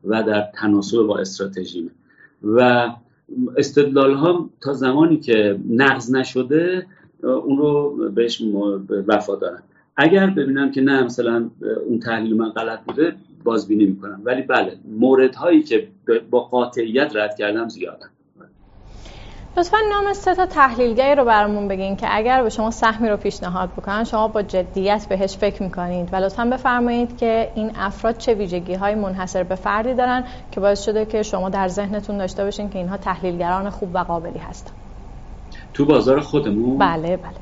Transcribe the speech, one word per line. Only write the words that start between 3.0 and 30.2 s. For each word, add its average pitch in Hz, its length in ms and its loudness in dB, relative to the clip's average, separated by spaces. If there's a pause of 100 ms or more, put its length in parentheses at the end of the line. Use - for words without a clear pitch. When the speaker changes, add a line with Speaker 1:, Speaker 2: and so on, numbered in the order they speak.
Speaker 1:
استدلال 139 560 4
هم 165 360 2 (120)
تا 139 120 -4
زمانی 139 440 4
که 104 420 2 (100)
نقض 131 460 2
نشده، 151 720 0 (380)
اه، 127 60 -2
اون 135 280 0
رو 147 380 2 (200)
بهش 117 260 0
م-، 101 440 -2 (220)
وفا 101 280 0
دارم. 90 280 -8 (340)
اگر 185 320 6
ببینم 135 420 0
که 135 100 0
نه، 135 220 4
مثلاً، 120 320 0
اه، 113 340 -4 (180)
اون 117 120 0
تحلیل 113 380 -2
من 113 120 0
غلط 113 340 -6
بوده، 143 320 0 (280)
بازبینی 107 420 2
می‌کنم. 95 380 -4
ولی 127 180 0
بله، 131 360 0 (220)
موردهایی 131 640 6
که 113 240 0 (200)
ب-، 113 120 4 (100)
با 123 100 4
قاطعیت 120 760 0
رد 104 200 -2
کردم 107 340 -2
زیادن. 90 380 -12 (1500)
Speaker 2:
لطفاً 349 200 2 (120)
نام 403 240 0
سه 370 220 0
تا 370 100 2
تحلیلگری 262 680 4
رو 277 100 4
برامون 208 420 2
بگین 196 280 -4
که 220 140 -4
اگر 240 340 2
به 220 60 2
شما 220 220 -2
سهمی 220 380 0
رو 208 80 2
پیشنهاد 185 520 -4
بکنن، 202 340 -4
شما 220 240 0
با 214 140 -2
جدیت 196 680 0
بهش 190 280 -2
فکر 202 260 -2
می‌کنید 180 480 -4
و 190 40 -4
لطفاً 196 300 -2
بفرمایید 240 720 0
که 226 380 0
این 220 200 -4
افراد 220 420 -4
چه 226 160 0
ویژگی‌های 185 640 -2
منحصر 190 480 -4
به 185 120 -4
فردی 214 380 -2
دارن 247 300 0 (280)